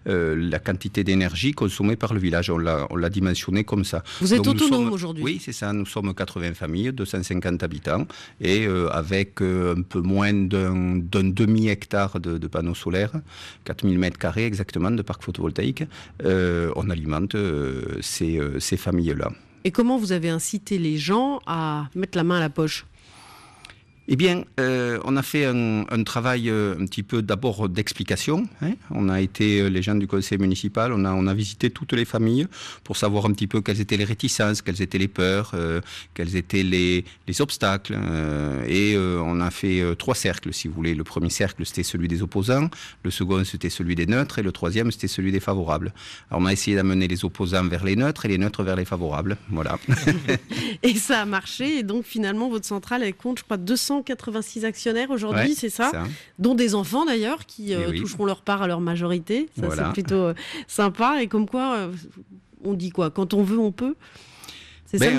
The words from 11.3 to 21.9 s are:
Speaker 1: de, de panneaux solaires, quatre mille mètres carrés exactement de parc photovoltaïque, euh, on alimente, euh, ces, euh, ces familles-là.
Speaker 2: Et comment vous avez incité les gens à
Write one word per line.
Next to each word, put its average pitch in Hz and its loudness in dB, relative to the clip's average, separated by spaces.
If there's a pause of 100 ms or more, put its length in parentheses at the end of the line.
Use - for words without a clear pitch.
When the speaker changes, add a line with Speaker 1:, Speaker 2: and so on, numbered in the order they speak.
Speaker 1:
de, 85 -2
de 80 -6
panneaux 85 -2
solaires, 92 0 (520)
quatre - -6
mille 92 4
mètres 90 0
carrés 110 0
exactement 98 -2
de 113 0
parc - -6
photovoltaïque, 98 -2 (400)
euh, 87 2
on - -2
alimente, 82 -2
euh, 71 -2 (160)
ces, 80 -2
euh, 71 -2
ces - -2
familles-là. 82 0 (340)
Speaker 2:
Et 190 2
comment 240 4
vous 214 -2
avez 170 0
incité 180 -2
les 156 0
gens 233 2
à 156 -2